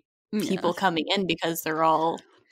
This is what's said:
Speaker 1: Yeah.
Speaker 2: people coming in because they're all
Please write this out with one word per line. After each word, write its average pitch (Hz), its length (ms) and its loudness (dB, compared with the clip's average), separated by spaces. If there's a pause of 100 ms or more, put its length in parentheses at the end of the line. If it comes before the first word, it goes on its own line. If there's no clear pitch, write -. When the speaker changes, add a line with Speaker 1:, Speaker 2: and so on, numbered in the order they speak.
(340)
Speaker 1:
Yeah. 214 160 -2
Speaker 2:
people 180 240 0
coming 170 340 0
in 196 180 0
because 165 360 -2
they're 156 220 -2
all 160 360 2 (320)